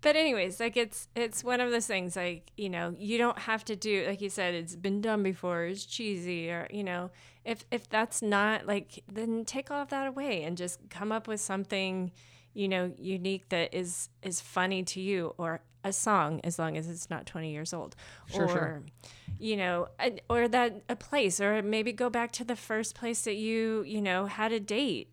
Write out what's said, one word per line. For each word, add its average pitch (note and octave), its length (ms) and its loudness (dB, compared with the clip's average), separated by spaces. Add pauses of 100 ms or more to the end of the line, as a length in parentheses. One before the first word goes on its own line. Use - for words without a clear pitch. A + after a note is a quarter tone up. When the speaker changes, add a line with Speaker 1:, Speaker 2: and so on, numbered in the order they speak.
Speaker 1:
But D4+ 120 8
anyways, A3+ 460 4
like, A#3 160 2
it's, - 400 0
it's A#3 260 -2
one B3 180 2
of B3 100 4
those A#3 160 2
things, F3+ 300 0
like, F3 400 -4
you G3+ 120 -2
know, F3 300 -2
you G#3+ 200 0
don't A#3+ 220 4
have A3 240 0
to A3 120 -4
do, G3 300 2
like G3+ 140 -2
you G3+ 100 -4
said, F3+ 240 0
it's E3+ 220 -6
been G3 240 0
done G#3+ 220 2
before, F3 420 0
it's F#3+ 200 -4
cheesy, F3 680 -4
or, E3+ 200 -4
you G#3 140 -4
know, F3+ 260 -4 (340)
if, A3+ 260 -4
if A#3+ 180 -4
that's A3 340 0
not, G#3 440 4
like, - 440 -2
then A3+ 340 -2
take C4+ 260 -6
all C#4+ 120 -2
of C#4 60 -6
that C4+ 180 -2
away C4 380 -2
and E3+ 120 -2
just F3+ 220 -6 (120)
come G#3+ 220 -4
up A3 140 -2
with G#3+ 140 -4
something, F#3+ 720 0 (420)
you G3+ 140 0
know, F3+ 300 2
unique F#3+ 500 -2
that E3+ 260 0
is, F3+ 340 -2 (140)
is F3+ 180 -4
funny F#3 440 0
to - 160 -6
you, F#3 380 0
or E3 220 -4 (240)
a G3 80 -2
song, E3 500 2
as E3+ 160 -2
long D#3+ 180 0
as D#3+ 120 -4
it's E3+ 220 -10
not D#3+ 160 -6
twenty D#3+ 260 -6
years D3+ 200 -6
old. D3 220 -8 (340)
Speaker 2:
Sure, F3+ 200 2
sure. F3 100 4
Speaker 1:
Or, D#3+ 240 -2 (560)
you A3 180 0
know, F3+ 300 2 (140)
a, A#3 180 0 (100)
or A#3+ 200 4
that, A3+ 400 4
a A#3+ 80 0
place, G#3 440 2
or G#3 220 4
maybe G#3+ 300 2
go B3 180 2
back A#3 220 0
to B3 120 -6
the A#3 120 -2
first A3+ 400 -4
place A#3 260 -2
that G#3 140 0
you, A3 500 2
you G#3 160 -2
know, F#3+ 240 4
had G#3+ 240 0
a A3+ 80 2
date, G#3 540 0